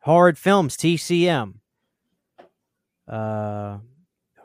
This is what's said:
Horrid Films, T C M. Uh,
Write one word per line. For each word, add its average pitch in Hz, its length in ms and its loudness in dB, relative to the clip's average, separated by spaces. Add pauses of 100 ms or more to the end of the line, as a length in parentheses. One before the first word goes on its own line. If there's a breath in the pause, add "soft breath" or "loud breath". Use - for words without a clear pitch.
Horrid 170 360 4
Films, 185 400 0
T 165 200 0
C 175 300 0
M. 120 280 -2 (1500)
Uh, 107 720 -8 (640)